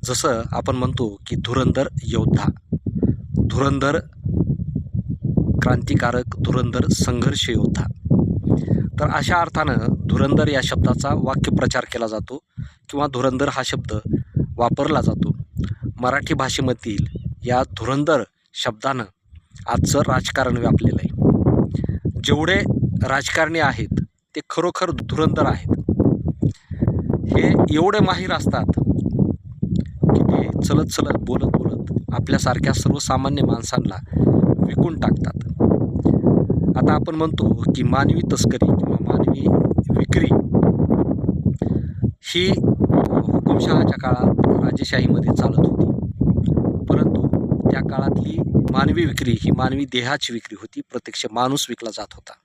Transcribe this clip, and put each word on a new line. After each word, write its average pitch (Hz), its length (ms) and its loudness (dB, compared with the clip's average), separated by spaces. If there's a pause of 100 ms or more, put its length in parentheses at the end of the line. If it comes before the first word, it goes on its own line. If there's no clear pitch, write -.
जसं 123 380 0 (100)
आपण 120 240 -2
म्हणतो 127 400 -2 (100)
की - 100 -4
धुरंदर 127 500 0 (160)
योद्धा, - 480 0 (880)
धुरंदर 139 600 0 (1600)
क्रांतिकारक, 123 800 -2
धुरंदर 123 400 0 (100)
संघर्ष 127 600 -2
योद्धा. - 320 0 (1160)
तर 147 80 0
अशा 151 280 0
अर्थानं 156 380 0 (320)
धुरंदर 147 420 2
या 139 160 0
शब्दाचा 135 500 0
वाक्यप्रचार 131 760 0
केला 117 140 -4
जातो 110 320 -8 (200)
किंवा - 480 -6
धुरंदर 131 460 0
हा 131 120 -4
शब्द - 320 -6 (600)
वापरला 139 440 0
जातो. 110 300 0 (720)
मराठी 135 340 0
भाषेमधील 123 680 -2 (400)
या 123 180 2
धुरंदर 135 600 0 (320)
शब्दानं 123 500 -4 (640)
आजचं - 320 2
राजकारण 127 580 0
व्यापलेलं - 460 2
आहे. - 380 0 (840)
जेवढे 151 320 2 (520)
राजकारणी 151 500 0
आहेत 120 420 -2 (360)
ते 151 40 -6 (100)
खरोखर 175 400 -2
धुरंदर 151 560 0
आहेत. - 260 -2 (1500)
हे - 480 4
एवढे 190 240 4
माहिर 185 340 2
असतात 135 480 0 (1300)
की - 80 4
ते - 400 0
चलत - 220 2
चलत, - 320 -2
बोलत 123 280 -2
बोलत - 480 -2 (200)
आपल्यासारख्या 135 600 0
सर्वसामान्य 139 720 0
माणसांना 131 800 -2 (440)
विकून - 340 0
टाकतात. - 520 -2 (1200)
आता - 160 4
आपण 156 220 0
म्हणतो - 480 0 (140)
की 123 60 -2
मानवी 131 380 4 (120)
तस्करी - 340 2
किंवा - 340 2
मानवी - 460 2 (520)
विक्री - 280 2 (2000)
ही 180 280 0
हुकुमशहाच्या - 1600 2
काळात - 560 4
राजेशाहीमध्ये - 720 2
चालत - 220 2
होती, - 260 4 (1000)
परंतु - 440 0 (420)
त्या - 100 2
काळातली - 600 -2 (280)
मानवी 143 340 2
विक्री 127 360 0
ही - 100 0
मानवी 135 340 0
देहाची 127 480 -4
विक्री 107 280 -10
होती, - 200 -14
प्रत्यक्ष - 520 -10
माणूस 127 360 0
विकला 117 220 -8
जात 104 240 -14
होता. - 180 -20 (120)